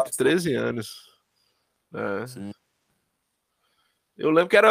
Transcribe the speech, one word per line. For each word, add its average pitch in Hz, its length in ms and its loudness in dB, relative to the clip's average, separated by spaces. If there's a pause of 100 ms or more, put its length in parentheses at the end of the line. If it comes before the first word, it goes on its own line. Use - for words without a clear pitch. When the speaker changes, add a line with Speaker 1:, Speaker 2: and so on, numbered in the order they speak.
Speaker 1:
Nossa. - 120 -12
Speaker 2:
Treze 160 360 0
anos. 117 680 -8 (760)
É. 104 340 -8
Speaker 1:
Sim. 101 240 -14 (1700)
Speaker 2:
Eu 151 120 -2
lembro 165 200 2
que 214 80 4
era, 214 140 6